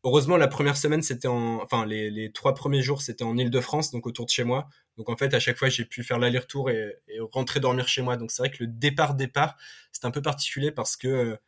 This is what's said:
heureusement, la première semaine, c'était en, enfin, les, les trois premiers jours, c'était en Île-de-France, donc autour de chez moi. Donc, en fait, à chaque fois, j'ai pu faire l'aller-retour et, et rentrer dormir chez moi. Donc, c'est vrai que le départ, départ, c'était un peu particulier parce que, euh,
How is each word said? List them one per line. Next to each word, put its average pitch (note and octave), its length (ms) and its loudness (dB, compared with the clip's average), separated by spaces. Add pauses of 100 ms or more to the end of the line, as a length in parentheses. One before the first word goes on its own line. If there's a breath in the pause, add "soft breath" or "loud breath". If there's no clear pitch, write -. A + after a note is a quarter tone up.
heureusement, C#3+ 360 4
la C#3+ 100 6
première C#3+ 300 2
semaine, D3+ 240 4
c'était C3+ 260 -2
en, A#2 340 0
enfin, A#2 220 0
les, G#2+ 260 -2
les G#2+ 220 -6
trois - 220 2
premiers C#3 280 2
jours, C#3 200 0
c'était A#2+ 220 -4
en A2+ 120 0
Île-de-France, B2+ 540 0
donc A#2 160 -6
autour A#2 180 -8
de A#2 60 -6
chez B2+ 140 2
moi. B2 240 0 (280 soft breath)
Donc, A2+ 140 -8
en A2+ 60 -2
fait, C3+ 180 0
à A#2+ 60 4
chaque A#2+ 180 0
fois, C3+ 100 2
j'ai A#2+ 160 0
pu - 200 -10
faire B2 140 0
l'aller-retour B2 520 0
et, G#2+ 260 -4 (100)
et G#2+ 140 -12
rentrer B2+ 400 -2
dormir B2+ 260 2
chez - 140 0
moi. B2 160 0
Donc, A#2 140 -8
c'est - 100 -4
vrai B2+ 100 0
que B2 140 -6
le A#2 40 -4
départ, C#3+ 460 0
départ, C#3 440 0 (340 loud breath)
c'était - 140 -8
un A#2+ 40 0
peu C#3 120 -4
particulier C#3+ 500 -2
parce - 240 -2
que, B2 120 -4
euh, B2 280 0 (120)